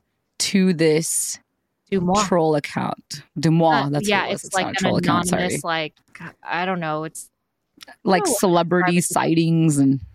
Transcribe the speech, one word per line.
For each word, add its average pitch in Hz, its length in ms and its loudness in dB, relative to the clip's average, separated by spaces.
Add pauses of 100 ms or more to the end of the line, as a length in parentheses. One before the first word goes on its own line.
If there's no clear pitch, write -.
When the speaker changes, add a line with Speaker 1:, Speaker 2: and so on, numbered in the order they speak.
(400)
Speaker 1:
to 185 340 2
this 160 640 0 (520)
Speaker 2:
Dumois. 190 360 0
Speaker 1:
troll 160 300 2
account. - 640 -6 (160)
Dumois, 156 480 4
Speaker 2:
Uh, - 40 -2
Speaker 1:
that's 147 180 -2
Speaker 2:
yeah, 196 160 2
Speaker 1:
what 120 40 -6
it 175 40 -4
was. 202 80 -6
Speaker 2:
it's - 80 -14
Speaker 1:
It's - 60 -8
Speaker 2:
like 185 120 -2
Speaker 1:
not - 80 -8
a - 20 -4
Speaker 2:
an 190 60 -2
Speaker 1:
troll 180 160 0
account, 175 300 0
sorry. 175 160 -2
Speaker 2:
anonymous, 165 200 -4
like, 160 300 -4 (480)
I 165 240 -6
don't 185 140 -4
know. 156 240 -4
It's - 260 -14 (720)
Speaker 1:
Like 190 220 2
Speaker 2:
Oh, 277 120 0
Speaker 1:
celebrity 175 580 2
Speaker 2:
privacy. - 180 0
Speaker 1:
sightings 160 640 2
and 135 220 2 (140)